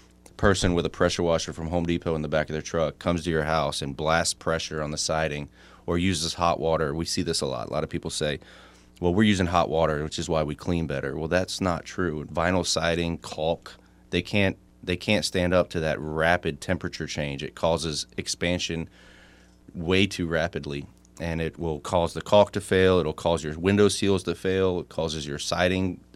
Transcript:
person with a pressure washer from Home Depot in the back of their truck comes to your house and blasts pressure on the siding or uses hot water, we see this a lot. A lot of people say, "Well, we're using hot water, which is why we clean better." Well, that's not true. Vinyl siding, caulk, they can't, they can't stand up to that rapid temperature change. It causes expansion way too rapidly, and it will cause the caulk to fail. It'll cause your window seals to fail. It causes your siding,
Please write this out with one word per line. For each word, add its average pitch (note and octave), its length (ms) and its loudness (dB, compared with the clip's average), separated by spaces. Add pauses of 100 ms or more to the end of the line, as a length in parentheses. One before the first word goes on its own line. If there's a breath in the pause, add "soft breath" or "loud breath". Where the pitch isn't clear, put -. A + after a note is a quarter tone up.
(360 soft breath)
person F#2+ 380 4
with E2+ 120 2
a - 40 -2
pressure F2 320 0
washer E2 300 0
from D#2+ 160 -6
Home E2+ 160 0
Depot E2+ 300 0
in D#2 80 -2
the D2+ 60 -4
back D2+ 200 0
of D2+ 60 -6
their D#2 80 -4
truck D#2 360 -2
comes F2 260 -2
to F2 60 -2
your D#2 140 2
house D2+ 380 0
and C#2 140 -8
blasts D#2+ 380 2
pressure D#2+ 480 -4
on D2 80 -6
the D2+ 80 -6
siding D#2 500 -2 (380 loud breath)
or F2 120 0
uses E2+ 360 0
hot E2+ 240 2
water, D#2 360 0
we E2 100 -2
see - 180 -4
this E2 180 -2
a D2 60 -2
lot. A#1+ 220 -6
A - 40 -8
lot D2 120 -2
of - 60 -10
people - 200 -6
say, D2+ 300 -2 (600 loud breath)
"Well, F2 140 2
we're G#2+ 100 4
using F#2+ 220 4
hot E2+ 220 2
water, D#2 340 2
which D#2 160 -6
is E2 100 -6
why D#2+ 140 2
we D2 140 -2
clean E2+ 300 -2
better." C#2 300 -4
Well, D#2 120 -6
that's F#2 320 0
not F2+ 240 0
true. D#2 480 -4
Vinyl E2+ 340 2
siding, E2+ 520 0
caulk, - 560 -4 (360 soft breath)
they - 120 2
can't, G2 340 2 (260)
they F2+ 140 -2
can't G#2 300 0
stand F2+ 260 0
up F2 180 4
to F2 100 -4
that D#2 200 -2
rapid D#2+ 640 0
temperature E2+ 440 -4
change. D2 360 -4
It - 120 -10
causes D#2+ 520 -2 (100)
expansion E2+ 720 -4 (880 loud breath)
way F#2 320 4
too F#2+ 200 -4
rapidly, D2 600 -2 (340)
and E2 200 -4
it D#2+ 180 -4
will D#2+ 220 -4
cause E2+ 340 0
the D#2+ 80 -6
caulk G#2 300 6
to G#2 80 -4
fail. F#2 380 4
It'll D#2 140 0
cause E2 320 -2
your D2+ 140 -6
window G2+ 300 6
seals G2 360 2
to E2+ 100 -2
fail. F#2 460 0
It - 80 -10
causes D#2 380 -4
your D2 120 -6
siding, F2+ 600 0 (160)